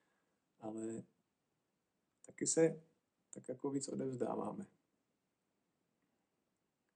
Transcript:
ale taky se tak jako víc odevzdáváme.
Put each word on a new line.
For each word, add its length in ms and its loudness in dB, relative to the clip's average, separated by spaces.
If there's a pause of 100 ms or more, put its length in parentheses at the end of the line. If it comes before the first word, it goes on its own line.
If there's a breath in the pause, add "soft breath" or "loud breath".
(640 soft breath)
ale 380 -4 (1200)
taky 200 -4
se 360 6 (480)
tak 180 -12
jako 220 -2
víc 180 0
odevzdáváme. 800 -2 (2250)